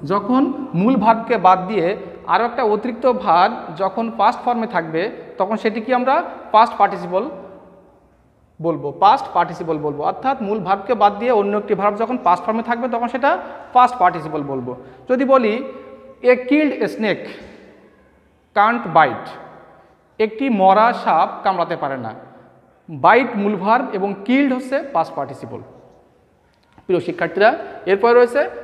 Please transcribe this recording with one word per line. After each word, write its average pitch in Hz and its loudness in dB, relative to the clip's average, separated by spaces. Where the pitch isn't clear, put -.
যখন 202 0
মূল 214 2
ভার্বকে 220 2
বাদ 185 4
দিয়ে 202 0
আরও 190 2
একটা 240 -4
অতিরিক্ত 226 0
ভার্ব 202 2
যখন 208 -4
পাস্ট 214 2
ফর্মে 233 -2
থাকবে, 170 -4
তখন 202 0
সেটি 220 -2
কি 247 -2
আমরা 262 0
পাস্ট 220 4
পার্টিসিপল 190 -2
বলবো, 147 -4
পাস্ট 208 4
পার্টিসিপল 170 -2
বলবো। 147 -4
অর্থাৎ 247 -2
মূল 214 -4
ভার্বকে 196 -2
বাদ 202 2
দিয়ে 233 -2
অন্য 208 2
একটি 208 -2
ভার্ব 202 0
যখন 233 -2
পাস্ট 175 2
ফর্মে 226 -2
থাকবে, 233 -4
তখন 233 -2
সেটা 277 0
পাস্ট 247 4
পার্টিসিপল 160 0
বলবো। 131 -6
যদি 254 2
বলি, 247 2
"A 247 2
killed 254 2
snake 208 -2
can't 214 0
bite", 143 2
একটি 220 -2
মরা 208 4
সাপ 185 0
কামড়াতে 170 -2
পারে 135 -4
না। 110 -10
বাইট 190 4
মূল 202 0
ভার্ব 220 0
এবং 196 -2
কিল্ড 262 2
হচ্ছে 262 -4
পাস্ট 160 -2
পার্টিসিপল। 123 -10
প্রিয় 175 2
শিক্ষার্থীরা, 185 2
এরপরে 202 4
রয়েছে 247 4